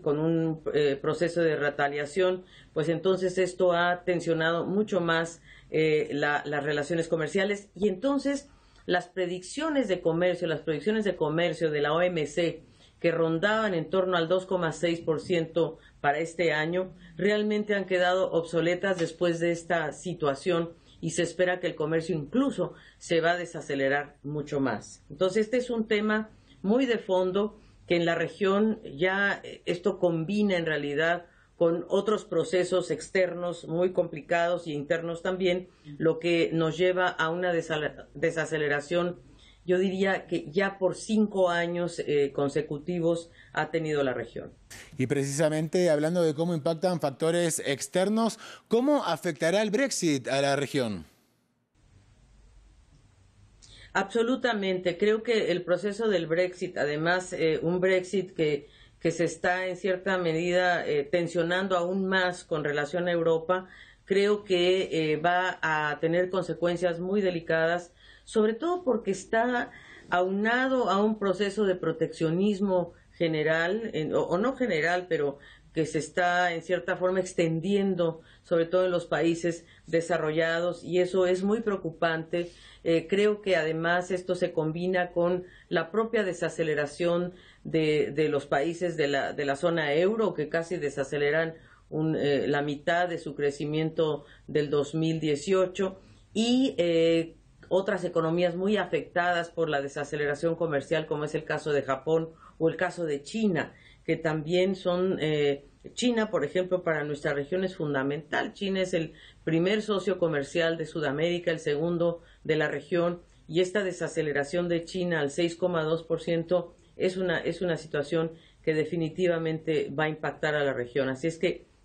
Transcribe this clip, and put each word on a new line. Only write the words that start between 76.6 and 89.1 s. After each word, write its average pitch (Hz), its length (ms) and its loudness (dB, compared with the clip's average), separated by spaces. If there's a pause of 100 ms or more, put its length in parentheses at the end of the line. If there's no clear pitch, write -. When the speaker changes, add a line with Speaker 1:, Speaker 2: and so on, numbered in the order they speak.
Speaker 1:
cierta 175 360 -2
forma 185 220 0
extendiendo, 175 1000 0 (220)
sobre 165 220 2
todo 180 200 2
en 185 60 0
los 175 140 0
países 165 600 0 (220)
desarrollados, 165 960 0
y 170 160 0
eso 180 260 2
es 185 180 2
muy 214 180 0
preocupante. 170 920 -2 (320)
Eh, 165 240 2
creo 208 340 2
que 190 140 2
además 165 560 0
esto 180 240 -2
se 175 160 0
combina 175 600 0
con 175 340 0 (220)
la 165 240 -2
propia 220 320 0
desaceleración 170 1080 -2 (300)
de, 151 480 2
de 151 180 2
los 143 160 0
países 165 500 -2
de 147 120 2
la, 135 260 0